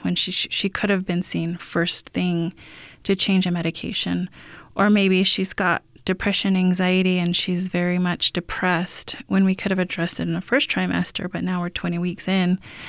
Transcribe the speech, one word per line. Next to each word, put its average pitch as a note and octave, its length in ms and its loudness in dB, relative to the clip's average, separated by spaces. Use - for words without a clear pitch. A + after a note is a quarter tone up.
when F3 140 0
she, - 160 -2
sh-, - 180 -2
she - 180 0
could G3+ 220 -2
have F#3+ 160 0
been F3+ 160 0
seen E3+ 340 -2
first - 540 -2
thing F3 420 0
to G3 100 2
change F#3+ 320 4
a F3 40 0
medication. F3 800 -2
Or G3+ 160 4
maybe G3 320 6
she's F#3+ 320 -2
got F#3 280 0
depression, F#3+ 520 0
anxiety, F#3 640 2
and F3 160 0
she's F3+ 340 -2
very F3+ 300 0
much F3+ 340 0
depressed - 840 -2
when F#3+ 180 4
we F#3+ 80 2
could F#3+ 160 -2
have F#3+ 80 0
addressed F3 420 -2
it E3+ 40 -2
in E3 100 -2
the F3+ 80 -2
first - 260 0
trimester, F3+ 640 -2
but E3+ 140 -6
now F3+ 160 -2
we're F3 100 -4
twenty F3 280 -4
weeks F3 300 -4
in F#3 300 4